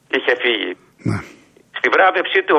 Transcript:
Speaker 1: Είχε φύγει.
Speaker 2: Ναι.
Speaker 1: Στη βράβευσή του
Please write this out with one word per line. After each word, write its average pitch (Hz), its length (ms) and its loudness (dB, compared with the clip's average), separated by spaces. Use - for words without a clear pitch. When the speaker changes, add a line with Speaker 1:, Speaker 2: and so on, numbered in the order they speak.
Speaker 1:
Είχε 131 180 0
φύγει. 101 300 -2
Speaker 2:
Ναι. 107 100 -2
Speaker 1:
Στη 127 160 0
βράβευσή 185 520 2
του 185 120 2